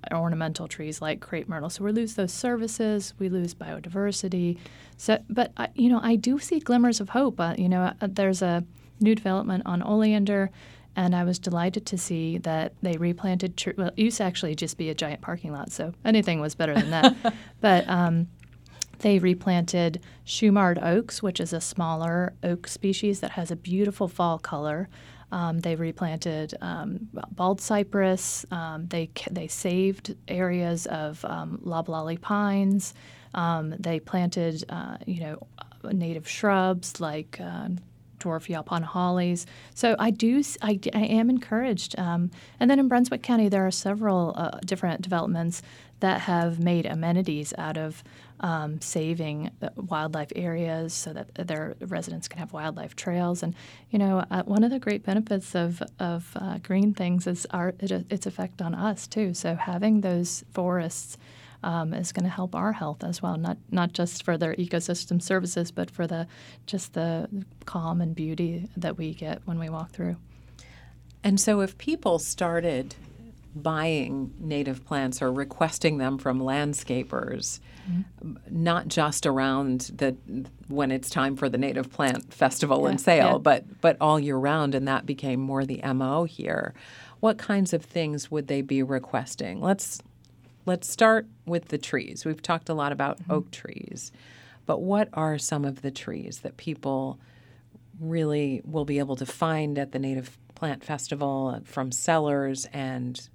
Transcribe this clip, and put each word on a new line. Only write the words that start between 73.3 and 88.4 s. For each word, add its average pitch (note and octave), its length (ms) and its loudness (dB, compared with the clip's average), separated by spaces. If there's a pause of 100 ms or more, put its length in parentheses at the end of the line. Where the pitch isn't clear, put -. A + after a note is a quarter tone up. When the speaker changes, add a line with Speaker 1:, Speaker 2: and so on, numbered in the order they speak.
Speaker 2:
buying D3 840 -2
native C#3+ 460 -4
plants C3+ 360 -2
or C3 120 0
requesting D3+ 640 0
them C3+ 200 0
from C3 220 0
landscapers, C3 1200 -2 (300)
Speaker 1:
Mm-hmm. F3 460 -4 (160)
Speaker 2:
not E3+ 360 2
just D3+ 380 0
around C3+ 720 2
the, C3 200 0 (520)
when C#3 240 0
it's C3 180 -2
time C3+ 260 0
for C3+ 140 0
the B2 80 -2
Native C3 340 -2
Plant C3 400 0
Festival C#3 540 4
and C3+ 140 2
Speaker 1:
Yeah, - 40 -6
Speaker 2:
sale, C#3+ 280 8
Speaker 1:
yeah. C3+ 80 4
Speaker 2:
but, - 420 4
but E3 180 6
all D#3 200 6
year C#3+ 180 0
round, C#3+ 380 2
and C3+ 120 0
that C3+ 200 0
became C3 320 -2
more C3+ 260 0
the C3+ 160 -6
M C3 180 0
O C#3 260 2
here, - 500 -4 (440)
what A3 200 4
kinds G3 340 0
of D#3+ 100 0
things D3+ 460 -4
would D3+ 160 -2